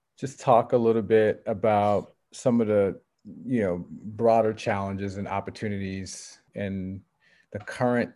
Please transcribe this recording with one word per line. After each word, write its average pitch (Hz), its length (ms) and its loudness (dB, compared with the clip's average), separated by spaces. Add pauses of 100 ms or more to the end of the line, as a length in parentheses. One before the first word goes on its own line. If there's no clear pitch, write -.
(180)
just - 220 -10
talk 117 320 4
a 127 40 6
little 113 260 4
bit 107 440 4
about 104 680 2 (180)
some 120 300 2
of 107 40 -2
the, 101 320 2 (480)
you 123 140 0
know, 90 300 -2
broader 110 640 2
challenges 98 640 -4
and 101 100 -8
opportunities 98 1120 -8 (160)
in 98 460 -6 (520)
the 104 60 -8
current 123 580 -2